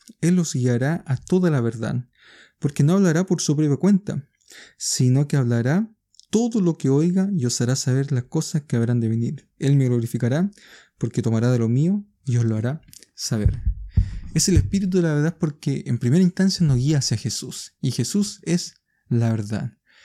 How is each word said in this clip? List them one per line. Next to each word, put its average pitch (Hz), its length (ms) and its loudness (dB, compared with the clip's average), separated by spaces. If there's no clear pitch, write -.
Él 180 180 2
os 165 160 -2
guiará 127 540 0
a 127 80 0
toda 180 340 0
la 143 100 2
verdad, 113 480 -4
porque 139 240 0
no 156 80 4
hablará 185 340 2
por 175 140 -2
su 147 160 0
propia 151 200 0
cuenta, 185 520 0
sino 131 480 2
que 143 100 -2
hablará 127 560 0
todo 226 300 0
lo 170 180 0
que 135 120 0
oiga 180 440 2
y 143 120 -2
os 120 140 -2
hará 123 140 2
saber 135 380 -2
las 123 100 -2
cosas 156 400 -4
que - 140 -4
habrán 117 240 2
de 113 80 0
venir. 117 500 -4
Él 139 160 2
me 135 120 4
glorificará, 123 640 0
porque 120 260 -4
tomará 113 280 2
de 123 80 2
lo 113 100 2
mío 175 380 0
y 120 120 0
os 117 80 2
lo 110 120 0
hará 123 260 -4
saber". - 440 -2
Es - 160 0
el 175 100 4
Espíritu 190 400 0
de 170 100 2
la 156 60 0
verdad 151 260 0
porque 147 480 -4
en 120 100 0
primera 135 240 4
instancia 185 420 2
nos 139 120 4
guía 143 220 2
hacia 127 180 -2
Jesús, - 640 -8
y 131 100 -2
Jesús 202 540 -2
es - 300 -2
la 117 240 2
verdad. 107 440 -4